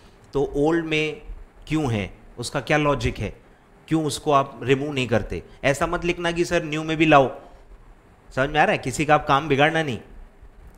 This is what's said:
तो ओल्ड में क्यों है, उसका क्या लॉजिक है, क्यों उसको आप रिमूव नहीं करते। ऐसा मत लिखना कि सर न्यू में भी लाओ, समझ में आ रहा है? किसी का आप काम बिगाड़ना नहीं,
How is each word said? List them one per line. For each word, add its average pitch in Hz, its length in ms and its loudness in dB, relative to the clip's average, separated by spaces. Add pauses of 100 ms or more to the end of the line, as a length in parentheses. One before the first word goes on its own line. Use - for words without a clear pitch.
(320)
तो 139 240 -2
ओल्ड 160 280 2
में 156 380 -4 (460)
क्यों 147 240 -2
है, 101 180 -2 (280)
उसका 123 220 -8
क्या 151 160 0
लॉजिक 139 420 -2
है, 98 140 -6 (560)
क्यों 160 160 0
उसको 147 280 -2
आप 135 300 0
रिमूव 135 300 0
नहीं 131 140 -2
करते। 101 360 -2 (220)
ऐसा 143 220 0
मत 170 180 -4
लिखना 175 280 -2
कि 170 120 0
सर 170 200 -2
न्यू 156 200 -6
में 160 120 -4
भी 160 100 4
लाओ, 139 240 6 (1040)
समझ 135 140 0
में 151 100 2
आ 165 40 6
रहा 202 80 2
है? 156 60 0
किसी 139 260 -4
का 151 100 4
आप 151 140 2
काम 147 200 2
बिगाड़ना 151 340 4
नहीं, 131 160 -4 (800)